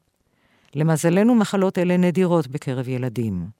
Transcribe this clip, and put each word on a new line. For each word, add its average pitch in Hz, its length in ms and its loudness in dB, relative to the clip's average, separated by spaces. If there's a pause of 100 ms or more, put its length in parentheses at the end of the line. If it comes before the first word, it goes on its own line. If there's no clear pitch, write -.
(760)
למזלנו, 170 600 2
מחלות 196 440 0
אלה 180 180 2
נדירות 175 500 2
בקרב 127 420 -6
ילדים. 117 580 -4 (140)